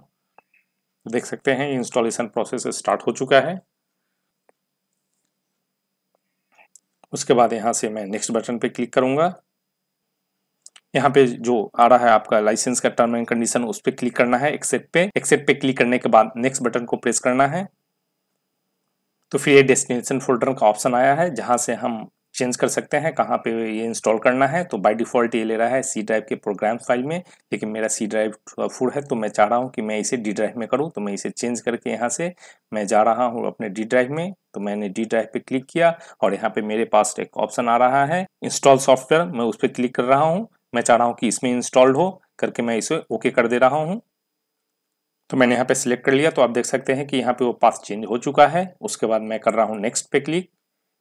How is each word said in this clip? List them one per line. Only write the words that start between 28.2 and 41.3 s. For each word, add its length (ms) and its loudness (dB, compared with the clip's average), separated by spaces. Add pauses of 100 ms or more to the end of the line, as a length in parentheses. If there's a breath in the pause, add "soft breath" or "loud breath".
फुल 220 -2
है 100 -6
तो 140 -6
मैं 140 -4
चाह 180 2
रहा 120 2
हूँ 100 -4
कि 120 -8
मैं 180 -4
इसे 200 -4
D 160 -4
ड्राइव 220 -2
में 100 -6
करूँ। 240 -2
तो 100 -10
मैं 120 -4
इसे 160 -8
चेंज 320 -6
करके 280 -4
यहाँ 200 -4
से 240 -6 (380 loud breath)
मैं 160 -4
जा 160 4
रहा 220 2
हूँ 220 -4
अपने 240 -8
D 180 -6
ड्राइव 240 0
में। 200 -6 (200)
तो 80 -10
मैंने 300 -6
D 180 -4
ड्राइव 240 0
पे 60 -6
क्लिक 260 -6
किया 320 0 (240 loud breath)
और 120 2
यहाँ 160 -4
पे 140 -4
मेरे 240 -2
पास 320 2
एक 180 -10
ऑप्शन 320 -2
आ 80 4
रहा 300 4
है 180 -2 (180)
इंस्टॉल 360 4
सॉफ्टवेयर, 460 2
मैं 200 -4
उस 160 -2
पे 60 2
क्लिक 280 -4
कर 100 -2
रहा 180 4
हूँ। 240 0 (260)
मैं 80 0
चाह 160 6
रहा 100 4
हूँ 80 -2
कि 120 -4
इसमें 240 -2